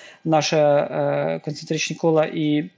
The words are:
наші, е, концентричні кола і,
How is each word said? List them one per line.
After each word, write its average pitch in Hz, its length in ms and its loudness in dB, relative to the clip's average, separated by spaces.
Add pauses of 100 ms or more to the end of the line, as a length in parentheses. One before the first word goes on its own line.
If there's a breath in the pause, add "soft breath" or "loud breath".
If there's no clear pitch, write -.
(240 loud breath)
наші, 156 320 2
е, 147 880 0
концентричні 156 520 -6
кола 160 280 2
і, 151 520 -2